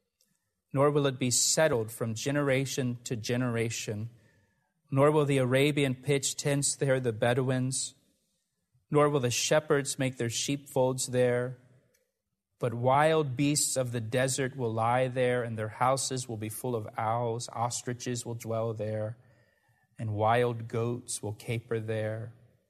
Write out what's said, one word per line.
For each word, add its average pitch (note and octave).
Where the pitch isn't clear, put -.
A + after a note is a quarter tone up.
nor C#3+
will D3
it C3
be B2+
settled A#2+
from A2+
generation C3+
to C3
generation, A#2
nor C3+
will D3+
the C#3
Arabian C3+
pitch C#3
tents C#3+
there, C3+
the B2
Bedouins, B2+
nor D3
will D3
the B2
shepherds D3
make C3
their A#2
sheepfolds C3
there. B2
But B2
wild C#3
beasts C#3+
of B2+
the A#2+
desert B2+
will A#2
lie A#2+
there, B2
and A2+
their A2
houses B2+
will A2+
be G#2+
full B2
of A2
owls. A#2
Ostriches A#2+
will A#2
dwell A2+
there, G#2+
and A2
wild A2+
goats A#2+
will G#2+
caper A2+
there. A2